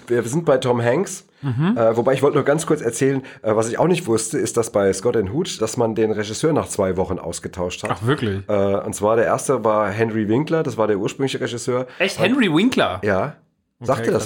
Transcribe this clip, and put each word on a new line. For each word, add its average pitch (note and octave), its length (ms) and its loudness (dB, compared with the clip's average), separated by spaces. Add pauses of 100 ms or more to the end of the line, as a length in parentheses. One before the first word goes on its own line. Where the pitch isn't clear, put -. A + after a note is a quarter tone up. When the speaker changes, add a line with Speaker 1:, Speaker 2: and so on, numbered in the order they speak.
Speaker 1:
wir A#2+ 160 2
sind C#3 200 -4
bei C#3 140 4
Tom A#2+ 240 0
Hanks. C3+ 440 -2 (160)
Speaker 2:
Mhm. C#3 340 0
Speaker 1:
Äh, A2+ 200 4
wobei A#2 180 2
ich C#3+ 80 -2
wollte C#3+ 140 4
nur - 80 2
ganz D3+ 220 0
kurz D#3 140 2
erzählen, C3+ 420 0 (200)
äh, G#2+ 120 0
was A2+ 140 2
ich A#2 100 -4
auch C#3+ 80 4
nicht F3+ 200 2
wusste, A2+ 320 0
ist, G#2+ 180 -4
dass A2+ 160 0
bei G2 200 4
Scott A#2 240 0
and G2 160 0
Hooch, E3+ 280 -4
dass A2 160 -2
man A2+ 180 0
den A2 160 2
Regisseur G#2+ 420 -2
nach A2+ 160 0
zwei F#2+ 280 0
Wochen F#2 220 -2
ausgetauscht - 680 -8
hat. G#2+ 80 -4
Speaker 2:
Ach, G2 140 -6
wirklich? A#2 420 0
Speaker 1:
Äh, G#2 40 -4
und G2 420 0
zwar G#2+ 220 2
der A#2 100 4
erste A#2+ 380 0
war G#2+ 260 2
Henry A2 380 0
Winkler, D#3+ 340 2
das B2+ 140 -6
war G#2+ 120 2
der G#2 100 2
ursprüngliche C3 420 -4
Regisseur. B2 460 -4 (120)
Speaker 2:
Echt? F#3+ 200 -2
Speaker 1:
Und D3 60 0
Speaker 2:
Henry A3 280 2
Winkler? D3+ 520 2
Speaker 1:
Ja. G#2 320 0 (440)
Sagt A#2+ 200 -2
Speaker 2:
Okay, - 80 -4
Speaker 1:
dir D3 60 2
das G#2 120 0